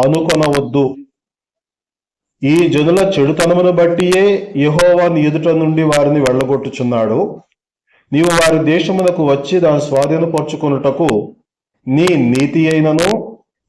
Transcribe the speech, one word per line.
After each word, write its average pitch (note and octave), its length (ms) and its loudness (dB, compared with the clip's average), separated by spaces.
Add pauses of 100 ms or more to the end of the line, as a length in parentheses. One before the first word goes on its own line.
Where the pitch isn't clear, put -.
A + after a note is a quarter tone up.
అనుకొనవద్దు. C#3+ 880 0 (1500)
ఈ D#3+ 240 2
జనుల D#3+ 520 0
చెడుతనమును F3 520 2
బట్టియే F3+ 840 0
యెహోవా F3 520 2
నీ E3 140 0
ఎదుట D#3 260 -2
నుండి D#3+ 360 0
వారిని D3 360 2
వెళ్ళగొట్టుచున్నాడు. B2+ 1200 -2 (720)
నీవు D#3+ 140 2
వారి D#3+ 380 2
దేశమునకు F3 600 0
వచ్చి C#3+ 340 0
దాన్ని D3+ 220 2
స్వాధీనపరచుకొనుటకు C#3+ 1500 -2 (520)
నీ D3 200 2
నీతి C#3+ 640 0
అయినను, D#3+ 680 -2 (320)